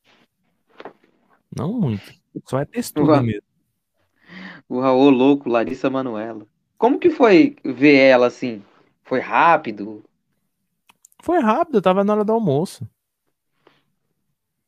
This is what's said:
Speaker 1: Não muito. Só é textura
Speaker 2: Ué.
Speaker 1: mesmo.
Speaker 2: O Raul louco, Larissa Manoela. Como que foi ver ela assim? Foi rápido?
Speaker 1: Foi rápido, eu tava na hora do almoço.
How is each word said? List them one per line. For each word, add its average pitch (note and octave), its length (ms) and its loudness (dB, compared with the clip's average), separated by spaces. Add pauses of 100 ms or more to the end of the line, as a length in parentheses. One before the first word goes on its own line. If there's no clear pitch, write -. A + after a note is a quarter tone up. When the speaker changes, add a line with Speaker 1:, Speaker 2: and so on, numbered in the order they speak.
(1500)
Speaker 1:
Não C#3+ 240 -6
muito. A#2 360 -6 (320)
Só C3 140 -4
é C#3+ 40 -6
textura D#3 520 -2
Speaker 2:
Ué. C3+ 60 2
Speaker 1:
mesmo. A2 200 -4 (1300)
Speaker 2:
O B2 100 -6
Raul C3 300 4
louco, C#3 400 2
Larissa A#2+ 400 -4
Manoela. A2+ 560 -8 (320)
Como C4 200 0
que E4+ 120 0
foi F#3+ 520 4
ver C3+ 340 2
ela B2+ 320 4
assim? A#2 360 -10 (380)
Foi B2+ 180 -4
rápido? A2 840 -2 (1200)
Speaker 1:
Foi E4+ 160 -2
rápido, C4 380 -2
eu F#3+ 60 0
tava F#3 200 0
na G#3 120 -2
hora G#3+ 100 -2
do G#3+ 80 -4
almoço. E3+ 560 -4 (1800)